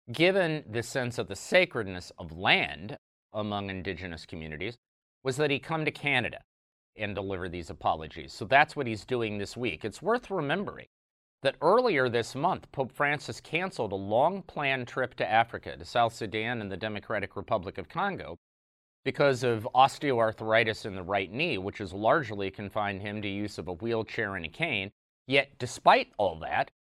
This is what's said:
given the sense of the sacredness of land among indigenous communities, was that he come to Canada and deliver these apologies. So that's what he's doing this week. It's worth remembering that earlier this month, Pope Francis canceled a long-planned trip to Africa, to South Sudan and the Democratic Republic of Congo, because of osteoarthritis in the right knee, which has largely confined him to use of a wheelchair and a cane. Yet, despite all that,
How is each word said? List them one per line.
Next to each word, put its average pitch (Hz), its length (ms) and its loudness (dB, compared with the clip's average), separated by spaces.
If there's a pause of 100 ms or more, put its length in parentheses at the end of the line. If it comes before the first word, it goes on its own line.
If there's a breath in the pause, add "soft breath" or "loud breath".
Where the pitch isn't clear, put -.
(120)
given 165 580 2
the 113 140 -2
sense 120 340 -4
of 107 120 -4
the 98 80 -8
sacredness 110 800 0
of 80 200 -12
land 104 600 0 (340)
among 104 380 -4
indigenous 90 560 -8
communities, 80 500 -8 (480)
was 131 140 -2
that 151 120 2
he 139 100 0
come 156 260 -4
to 143 60 0
Canada 127 480 -2 (580)
and 104 180 -6
deliver 98 320 -4
these 85 220 -8
apologies. 78 640 -4
So - 100 -10
that's 135 320 6
what 143 100 -2
he's 110 200 -6
doing 113 320 -2
this 101 180 -6
week. 113 300 -4
It's 101 160 -8
worth 226 280 -2
remembering 165 580 -4 (560)
that 135 180 2
earlier 170 480 6
this 117 260 0
month, 156 380 0
Pope 131 180 -2
Francis 143 480 0
canceled 156 540 -4
a - 20 0
long-planned 135 920 0
trip 123 300 -4
to 101 160 -2
Africa, 104 460 2
to 82 80 -14
South 117 280 2
Sudan 113 460 -4
and 101 100 -6
the 95 60 -6
Democratic 104 640 -4
Republic 92 400 -2
of 92 100 -8
Congo, 85 480 -4 (680)
because 135 380 2
of 117 300 2
osteoarthritis 113 1120 4
in 104 80 -6
the 92 100 -8
right 95 280 0
knee, 135 260 -2
which 95 200 -6
has 92 160 -6
largely 104 580 2
confined 101 500 -4
him 104 200 -6
to 104 80 -4
use 101 280 -4
of 87 120 -6
a 90 40 -6
wheelchair 107 640 -4
and 85 100 -6
a 80 40 -10
cane. 104 420 -4 (340)
Yet, 135 320 2
despite 190 600 4
all 90 220 2
that, 87 300 -2 (240)